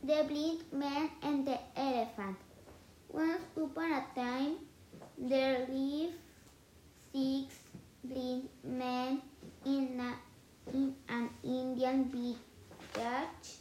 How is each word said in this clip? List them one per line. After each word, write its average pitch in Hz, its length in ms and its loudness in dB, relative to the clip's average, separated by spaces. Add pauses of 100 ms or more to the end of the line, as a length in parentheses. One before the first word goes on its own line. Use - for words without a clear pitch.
The 302 160 6
Blind 302 480 0
Man 285 380 0 (120)
and 277 240 2
the 254 140 0 (160)
Elephant. 233 640 0 (720)
Once 330 340 0 (140)
upon 320 340 0
a 269 140 0 (100)
time, 262 400 0 (640)
there 262 520 4
lived 285 440 0 (1000)
six 269 480 0 (460)
blind 254 420 -2 (160)
men 254 580 0 (440)
in 262 340 2
a, 247 140 -2 (580)
in 269 240 4 (140)
an 233 200 0 (140)
Indian 254 680 4
village. 247 1400 -4 (120)